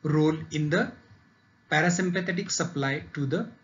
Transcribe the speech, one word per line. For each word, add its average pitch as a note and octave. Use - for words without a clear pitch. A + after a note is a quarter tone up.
role D#3
in D3+
the F#3+
parasympathetic F3+
supply C#3+
to C#3+
the F#3+